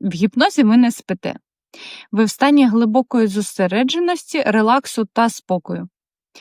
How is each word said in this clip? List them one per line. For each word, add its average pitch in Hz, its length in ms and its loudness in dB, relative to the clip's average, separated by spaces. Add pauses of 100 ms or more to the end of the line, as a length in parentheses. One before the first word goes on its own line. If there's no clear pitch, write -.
В 196 100 -4
гіпнозі 226 520 0
ви 220 140 4
не 247 140 4
спите. - 440 -8 (800)
Ви 214 120 2
в 202 60 0
стані 285 360 4
глибокої 226 600 2
зосередженості, 262 1160 -2
релаксу 220 680 0
та 233 160 0
спокою. 180 600 -8 (520)